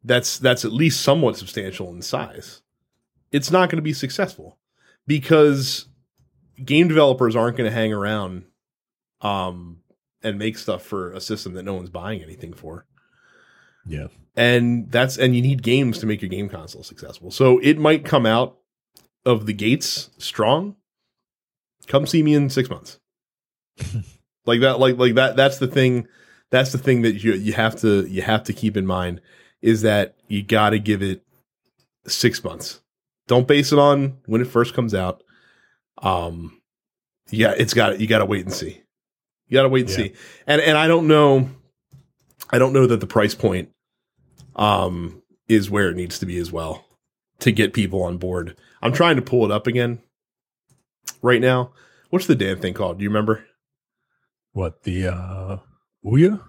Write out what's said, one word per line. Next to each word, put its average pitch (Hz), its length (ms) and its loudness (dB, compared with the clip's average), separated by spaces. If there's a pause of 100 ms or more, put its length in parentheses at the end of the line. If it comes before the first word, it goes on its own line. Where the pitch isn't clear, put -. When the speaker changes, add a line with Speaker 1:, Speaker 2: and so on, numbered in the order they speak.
Speaker 1:
that's, 120 360 -2
that's 123 260 -4
at 107 80 -6
least 147 280 0
somewhat 165 360 0
substantial 95 540 -12
in 85 100 -16
size, - 600 -12 (680)
it's 143 200 -2
not 180 180 2
gonna 165 120 -4
be 151 120 -4
successful 135 640 -10 (500)
because 143 800 2 (760)
game 151 240 4
developers 131 480 4
aren't 120 220 0
gonna 113 140 -2
hang 110 220 -2
around, 98 520 -6 (760)
um, 90 580 -6 (440)
and 101 160 -8
make 110 180 -6
stuff - 260 -8
for 92 300 -8
a 95 80 -14
system 101 320 -10
that 92 100 -14
no 98 120 -8
one's 90 160 -14
buying 90 320 -12
anything 80 300 -20
for. 80 320 -20 (1000)
Speaker 2:
Yeah. 76 200 -10 (300)
Speaker 1:
And 120 540 0
that's, 131 260 0
and 127 180 2
you 120 60 0
need 131 220 0
games 123 360 0
to 113 60 -8
make 107 160 -4
your 98 80 -8
game 95 200 -8
console 80 340 -16
successful. - 480 -20
So 127 280 6
it 147 200 4
might 151 240 4
come 131 220 2
out 113 320 0 (680)
of 113 200 2
the 107 80 -4
gates 110 640 -2
strong. 151 580 -2 (1120)
Come 143 180 2
see 165 160 2
me 151 120 4
in 143 160 2
six 135 200 -2
months. - 300 -16 (800)
Speaker 2:
<laughs> - 80 -8 (600)
Speaker 1:
Like 117 140 4
that, 131 180 2
like, 131 200 4
like 123 160 4
that, 131 200 2
that's 135 220 2
the 135 100 -2
thing. 127 400 0 (440)
That's 131 200 2
the 113 60 -6
thing 123 240 2
that 104 220 0
you, 110 100 2
you 101 200 -4
have 110 240 0
to, 101 280 2
you 95 160 -6
have 107 220 -2
to 104 100 -8
keep 104 240 -4
in 95 80 -2
mind 90 340 -4 (440)
is 110 180 4
that 104 340 2 (120)
you 101 160 -4
gotta 107 340 2
give 104 240 -2
it 95 220 -6 (840)
six - 380 -2
months. - 360 -12 (460)
Don't 127 220 4
base 143 240 4
it 147 80 6
on 139 480 2
when 113 140 0
it 123 60 0
first 117 280 0
comes 117 180 -2
out. 92 300 -4 (800)
Um, 85 580 -6 (680)
yeah, 110 260 2
it's 113 160 0
got, 101 260 2
you 110 60 0
gotta 107 200 2
wait 98 200 -4
and 95 80 -8
see. - 300 -12 (640)
You 123 100 -2
gotta 135 120 4
wait 131 180 0
and - 20 -10
Speaker 2:
Yeah. 95 60 -4
Speaker 1:
see. 101 180 -4 (320)
And, 147 160 2
and 151 160 4
I 156 100 2
don't 165 200 4
know, 143 420 6 (1040)
I 123 80 2
don't 131 140 4
know 135 120 6
that 120 140 2
the 98 80 -8
price 104 260 0
point, 92 380 -2 (840)
um, 90 680 0 (240)
is 101 240 2
where 101 180 2
it 85 80 -4
needs 87 220 -8
to 95 80 -8
be 87 100 -8
as 85 140 -8
well 80 340 -10 (540)
to 123 120 2
get 104 220 0
people 95 300 -2
on 87 160 -6
board. 90 360 -8 (280)
I'm 120 100 0
trying 170 220 6
to 123 80 -2
pull 123 200 0
it 101 80 0
up 104 140 -2
again 120 380 -4 (1200)
right 120 180 2
now. 127 300 0 (400)
What's 185 160 -2
the 156 80 4
damn 95 240 -2
thing 92 160 -4
called? 92 240 -6
Do 101 40 -6
you 101 60 -4
remember? 107 340 0 (1080)
Speaker 2:
What, 90 300 -8
the, 92 260 -4
uh, 92 480 -10 (480)
Ouya? 165 440 4